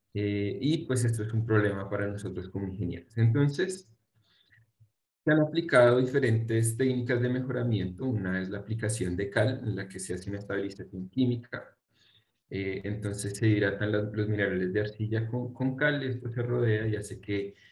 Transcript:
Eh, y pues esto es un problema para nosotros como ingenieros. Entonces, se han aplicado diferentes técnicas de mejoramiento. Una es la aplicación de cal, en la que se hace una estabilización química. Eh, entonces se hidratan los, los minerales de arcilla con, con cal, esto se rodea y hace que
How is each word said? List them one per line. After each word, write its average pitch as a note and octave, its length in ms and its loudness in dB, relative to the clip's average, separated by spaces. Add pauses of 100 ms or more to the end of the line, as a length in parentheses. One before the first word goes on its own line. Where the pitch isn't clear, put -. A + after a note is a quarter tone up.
(140)
Eh, G2+ 460 0
y D3+ 260 0
pues A#2 180 0
esto A2+ 180 0
es G#2 100 -6
un A2 140 0
problema G2 420 2
para G2+ 200 -2
nosotros F#2 400 -8
como G2 180 -6
ingenieros. F#2 500 -6
Entonces, C#3+ 720 2 (1300)
se D#3 80 2
han D#3 100 6
aplicado C3 600 6
diferentes A2+ 760 2
técnicas B2 440 2
de B2 80 0
mejoramiento. A#2+ 760 -2
Una F#2+ 340 0
es F#2 80 -4
la G2+ 100 -6
aplicación G#2 560 -4
de G2 140 -2
cal, - 340 0
en G#2 140 -4
la F#2+ 100 -6
que F#2 140 -12
se - 140 -6
hace F#2+ 160 -8
una G2+ 100 -6
estabilización G2 720 -6
química. B2 640 -2 (720)
Eh, F#2+ 360 -4
entonces G2+ 520 -4
se A2 100 2
hidratan G#2 460 2
los, G#2+ 240 -2
los G#2+ 120 0
minerales F#2 440 0
de G#2 80 2
arcilla A2 480 -2
con, B2 240 -4
con C3 240 -2
cal, C#3+ 260 0
esto A#2 300 -6
se B2 100 -2
rodea A2+ 460 2
y G#2 80 -2
hace - 240 -8
que G2+ 340 -4 (180)